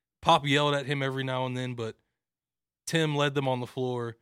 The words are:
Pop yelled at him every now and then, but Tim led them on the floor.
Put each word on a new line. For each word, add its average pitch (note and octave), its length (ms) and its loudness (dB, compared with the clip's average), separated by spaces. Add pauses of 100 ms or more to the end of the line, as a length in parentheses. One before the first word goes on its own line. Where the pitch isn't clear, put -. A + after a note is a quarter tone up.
(200)
Pop D3+ 260 4
yelled C#3+ 280 4
at C#3+ 100 -2
him C#3 180 -2
every C3+ 220 -4
now C3 220 -2
and B2+ 100 -6
then, B2+ 160 -6
but A#2 240 -8 (880)
Tim D#3 300 0
led C#3+ 180 0
them C#3 140 0
on B2+ 120 -2
the B2 60 -8
floor. B2 560 -6